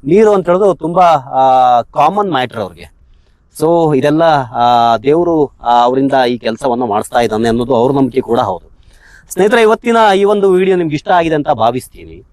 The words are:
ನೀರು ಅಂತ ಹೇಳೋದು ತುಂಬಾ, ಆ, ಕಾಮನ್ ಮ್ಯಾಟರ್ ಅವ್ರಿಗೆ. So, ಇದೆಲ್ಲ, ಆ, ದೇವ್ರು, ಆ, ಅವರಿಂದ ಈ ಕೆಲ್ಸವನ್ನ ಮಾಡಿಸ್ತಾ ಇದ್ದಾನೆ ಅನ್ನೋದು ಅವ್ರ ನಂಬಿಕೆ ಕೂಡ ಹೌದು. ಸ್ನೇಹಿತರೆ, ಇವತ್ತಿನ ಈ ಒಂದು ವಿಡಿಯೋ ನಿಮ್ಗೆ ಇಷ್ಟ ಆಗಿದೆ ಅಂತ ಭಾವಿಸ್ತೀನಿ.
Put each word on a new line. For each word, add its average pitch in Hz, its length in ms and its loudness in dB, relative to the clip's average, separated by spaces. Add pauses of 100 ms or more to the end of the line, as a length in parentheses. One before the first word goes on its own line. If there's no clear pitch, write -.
ನೀರು 208 280 4
ಅಂತ 190 140 0
ಹೇಳೋದು 185 280 2
ತುಂಬಾ, 170 300 0
ಆ, 131 760 2
ಕಾಮನ್ 185 480 -2
ಮ್ಯಾಟರ್ 127 280 -4
ಅವ್ರಿಗೆ. 90 360 -12 (680)
So, 160 380 0
ಇದೆಲ್ಲ, 147 240 0 (320)
ಆ, 120 420 2
ದೇವ್ರು, 151 500 0
ಆ, 120 380 0
ಅವರಿಂದ 131 280 0 (160)
ಈ 123 100 -4
ಕೆಲ್ಸವನ್ನ 120 460 -4
ಮಾಡಿಸ್ತಾ 107 360 -2
ಇದ್ದಾನೆ 113 280 -2
ಅನ್ನೋದು 120 260 -2
ಅವ್ರ 123 180 2
ನಂಬಿಕೆ 131 280 -2
ಕೂಡ 117 200 -2
ಹೌದು. 95 300 -6 (600)
ಸ್ನೇಹಿತರೆ, 269 300 0
ಇವತ್ತಿನ 226 340 0 (200)
ಈ 202 80 0
ಒಂದು 196 260 2
ವಿಡಿಯೋ 185 260 2
ನಿಮ್ಗೆ 165 180 -4
ಇಷ್ಟ - 140 -8
ಆಗಿದೆ 170 260 0
ಅಂತ 151 140 -4
ಭಾವಿಸ್ತೀನಿ. 110 760 -4 (100)